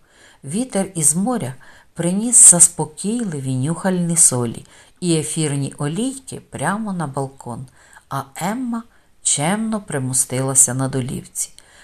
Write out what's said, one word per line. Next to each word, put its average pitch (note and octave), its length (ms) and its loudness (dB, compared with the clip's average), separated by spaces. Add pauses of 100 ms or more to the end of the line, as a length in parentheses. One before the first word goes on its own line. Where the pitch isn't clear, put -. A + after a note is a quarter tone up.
(440)
Вітер G3 500 -2
із D3+ 200 4
моря F#3 400 0 (400)
приніс G3 560 4
заспокійливі E3 1040 0
нюхальні E3+ 600 0
солі B2 500 2 (360)
і E3+ 140 4
ефірні C#3+ 640 -2
олійки E3+ 720 -6
прямо G3+ 420 -4
на E3+ 140 -4
балкон, C3+ 600 -8 (420)
а C#3 140 -6 (120)
Емма A#3 480 -4 (400)
чемно G#3 580 0
примостилася C3 920 0
на C3 140 0
долівці. C3 640 -4 (340)